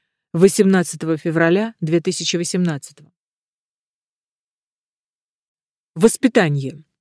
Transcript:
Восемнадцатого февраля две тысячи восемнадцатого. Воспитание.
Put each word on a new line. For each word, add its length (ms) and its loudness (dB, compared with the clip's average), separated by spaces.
Восемнадцатого 840 2
февраля 640 0
две 180 0
тысячи 380 -4
восемнадцатого. 760 -6
Воспитание. 880 0